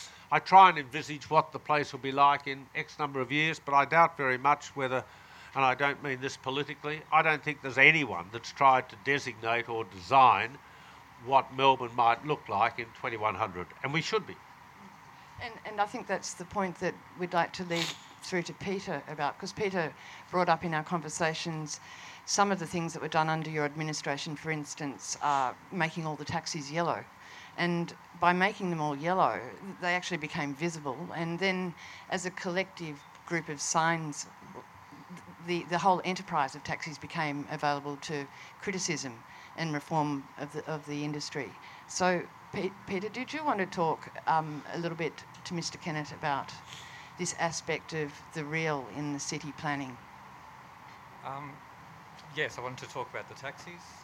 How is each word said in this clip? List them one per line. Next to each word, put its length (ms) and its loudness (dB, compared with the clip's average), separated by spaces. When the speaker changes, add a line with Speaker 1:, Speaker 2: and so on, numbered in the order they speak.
Speaker 1:
I 80 6
try 300 12
and 80 2
envisage 520 -6
what 220 6
the 80 -8
place 340 0
will 60 -8
be 120 -4
like 360 6
in 180 -6
X 240 -6
number 220 0
of 100 -2
years, 280 2
but 140 -2
I 120 8
doubt 320 6
very 200 2
much 380 2
whether, 280 0
and 100 2
I 120 6
don't 280 0
mean 160 -4
this 160 -6
politically, 640 -6
I 80 8
don't 220 2
think 180 -4
there's 160 -8
anyone 560 6
that's 180 -10
tried 380 6
to 60 -16
designate 640 -2
or 160 -4
design 720 6
what 300 4
Melbourne 400 4
might 300 4
look 240 -2
like 300 2
in 60 -8
twenty-one 360 -2
hundred, 320 -4
and 100 -2
we 80 0
should 260 -2
be. 80 -12
Speaker 2:
And, 120 -10
and 160 0
I 40 2
think 220 -6
that's 260 -4
the 120 -10
point 340 -2
that 140 0
we'd 140 -4
like 200 2
to 120 -8
lead 200 0
through 220 -2
to 100 -10
Peter 540 -4
about, 300 -4
'cause 160 -10
Peter 400 0
brought 180 4
up 160 4
in 80 -2
our 100 0
conversations 960 -2
some 260 4
of 80 2
the 60 -6
things 280 -2
that 80 -10
were 60 -2
done 220 2
under 200 -2
your 160 0
administration, 720 -4
for 140 -8
instance, 720 -6
uh, 320 2
making 340 -2
all 100 -4
the 100 -10
taxis 460 -4
yellow. 320 0
And 360 0
by 140 6
making 380 2
them 100 -2
all 140 0
yellow, 440 2
they 140 0
actually 240 -2
became 380 -4
visible. 420 -4
And 240 -2
then 340 0
as 160 -2
a 60 -6
collective 680 -6
group 200 -2
of 140 -8
signs, 640 0
the, 220 0
the 80 2
whole 260 4
enterprise 520 -2
of 80 -14
taxis 340 -6
became 540 -4
available 460 -2
to 300 -6
criticism 520 -4
and 140 -2
reform 520 -2
of 120 -8
the, 180 -8
of 180 -6
the 180 -4
industry. 440 -6
So, 360 2
Pe-, 180 -2
Peter, 200 -2
did 240 -8
you 140 -6
want 140 2
to 80 0
talk, 420 0
um, 360 0
a 60 -4
little 180 -4
bit 260 -4
to 80 -8
Mister 240 -4
Kennett 340 -6
about 400 -4
this 200 -4
aspect 540 -2
of 180 -4
the 100 -6
real 420 -2
in 160 -4
the 60 -4
city 380 -8
planning? 380 -4
Speaker 3:
Um, 280 -10
yes, 220 -2
I 40 -6
wanted 240 -8
to 80 -12
talk 160 -6
about 200 -8
the 60 -16
taxis, 460 -12